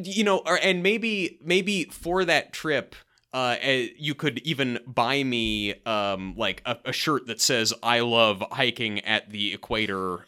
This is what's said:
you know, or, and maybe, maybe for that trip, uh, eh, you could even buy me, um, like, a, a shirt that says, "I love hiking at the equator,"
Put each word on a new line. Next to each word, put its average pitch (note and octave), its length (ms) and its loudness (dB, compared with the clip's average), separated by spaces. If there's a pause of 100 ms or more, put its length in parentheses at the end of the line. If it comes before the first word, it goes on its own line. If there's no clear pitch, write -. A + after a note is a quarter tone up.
you G3 200 0
know, G3 160 4
or, E3+ 220 2
and F3+ 220 2
maybe, G#3 600 0
maybe F3+ 420 2
for F3+ 400 -2
that D#3 280 2
trip, C#3+ 420 -2 (380)
uh, B2+ 280 0
eh, C3 260 2 (100)
you D3 180 -4
could C3 240 -2
even C3 480 -2
buy B2+ 360 2
me, G#2+ 520 -2 (100)
um, G2 520 -2
like, G2+ 280 -2
a, A#2+ 200 -4
a B2+ 80 -6
shirt - 340 -2
that A2 120 -6
says, A#2 340 2 (100)
"I A#2+ 160 4
love A2+ 420 4 (100)
hiking A#2 500 -2
at G#2+ 280 -2
the G#2 240 -4
equator," G2 720 -2